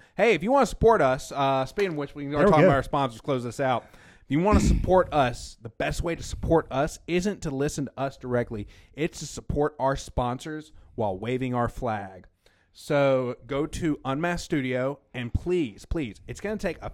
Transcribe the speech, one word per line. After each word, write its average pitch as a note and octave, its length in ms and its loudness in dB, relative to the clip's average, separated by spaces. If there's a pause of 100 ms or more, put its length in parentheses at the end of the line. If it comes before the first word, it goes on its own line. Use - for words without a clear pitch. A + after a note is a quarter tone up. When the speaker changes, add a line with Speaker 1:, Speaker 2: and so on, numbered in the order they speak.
(160)
Speaker 1:
Hey, G#3+ 180 4
if D3+ 80 -2
you A3 100 0
wanna C#4 140 4
support A3+ 340 4
us, C3 320 2
uh, C3+ 320 0
speaking F#3+ 280 -2
of D3+ 40 -4
which, C#3+ 180 -8
we D3 100 -10
can C#3+ 80 -6
Speaker 2:
There D3 120 0
we G3+ 60 8
Speaker 1:
talk D#3 100 8
Speaker 2:
go. C#3 60 8
Speaker 1:
about C#3 100 6
our B2+ 60 2
sponsors, C3 400 -2
close B2+ 220 -2
this A#2+ 160 -8
out. B2+ 240 0 (100)
If - 340 -20
you D3+ 120 2
wanna G3+ 200 6
support F3+ 480 4
<clears throat> - 40 -8
us, B2+ 500 0
the A#2 80 -12
best D3 320 -4
way E3+ 120 -4
to - 80 -10
support - 480 0
us C#3 360 -2
isn't F3+ 360 -2
to D#3+ 80 -4
listen C3+ 360 -4
to - 120 -12
us C3+ 200 -6
directly. A#2+ 500 -4 (260)
It's D#3+ 260 -6
to D#3 60 -12
support D3 520 -4
our C3+ 180 0
sponsors C3 760 -6 (240)
while G#2 200 -2
waving B2 380 -4
our A#2+ 140 0
flag. G2+ 580 -8 (480)
So C3+ 640 0 (100)
go C#3 200 -2
to D3+ 380 -4
Unmasked E3 420 -2
Studio C3 520 -2 (160)
and A#2+ 180 -8
please, D#3 540 -4
please, C3 420 -6
it's A#2 120 -12
gonna G#3 180 -6
take E3+ 240 -6
a G#2+ 120 -10